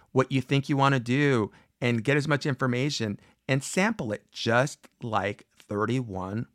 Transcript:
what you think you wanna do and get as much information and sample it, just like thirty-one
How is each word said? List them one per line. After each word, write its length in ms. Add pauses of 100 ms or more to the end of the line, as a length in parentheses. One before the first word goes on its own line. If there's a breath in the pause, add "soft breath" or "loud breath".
(120)
what 200
you 100
think 280
you 80
wanna 220
do 520 (300 soft breath)
and 220
get 140
as 100
much 180
information 720 (280 soft breath)
and 160
sample 500
it, 180
just 560 (160)
like 440 (100)
thirty-one 960